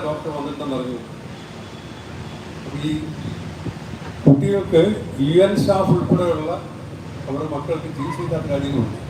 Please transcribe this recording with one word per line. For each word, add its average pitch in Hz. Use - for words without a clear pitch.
ഡോക്ടർ 151
വന്നിട്ടുണ്ടെന്ന് 139
അറിഞ്ഞു. 123
അപ്പൊ 147
ഈ 151
കുട്ടികൾക്ക് 190
യു 160
എൻ 202
സ്റ്റാഫ് 190
ഉൾപ്പെടെയുള്ള 170
അവരുടെ 139
മക്കൾക്ക് 156
ചികിത്സയില്ലാത്ത -
രാജ്യങ്ങളുണ്ട്. -